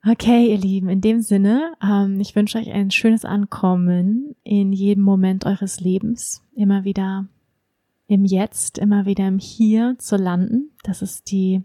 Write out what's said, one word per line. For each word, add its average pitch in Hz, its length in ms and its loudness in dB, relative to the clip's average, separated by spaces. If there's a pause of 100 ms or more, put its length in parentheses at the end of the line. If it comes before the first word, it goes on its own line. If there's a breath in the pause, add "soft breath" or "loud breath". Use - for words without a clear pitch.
Okay, 233 420 4
ihr 214 60 2
Lieben, 190 300 -2
in 185 140 0
dem 220 180 2
Sinne, 220 540 2 (100)
ähm, 196 380 0
ich - 160 -4
wünsche 214 220 0
euch 226 120 -8
ein 196 200 -2
schönes 226 340 2
Ankommen 190 1080 0 (100)
in 202 260 0
jedem 196 320 2
Moment 190 420 2
eures 196 360 -4
Lebens, 190 640 -4 (100)
immer 196 300 0
wieder 190 400 -4 (840)
im 196 140 4
Jetzt, 190 540 -2
immer 202 280 0
wieder 196 220 -2
im 190 100 0
Hier 226 600 0
zu - 180 -4
landen. 190 540 -2 (140)
Das - 180 -6
ist - 280 -12
die 190 360 0